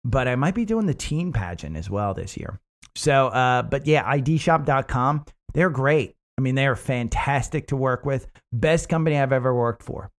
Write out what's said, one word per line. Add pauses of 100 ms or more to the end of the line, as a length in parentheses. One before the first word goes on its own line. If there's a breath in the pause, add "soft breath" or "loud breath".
But
I
might
be
doing
the
teen
pageant
as
well
this
year. (340)
So,
uh,
but
yeah,
I
D
shop
dot
com. (280)
They're
great. (240)
I
mean,
they
are
fantastic
to
work
with. (240 soft breath)
Best
company
I've
ever
worked
for.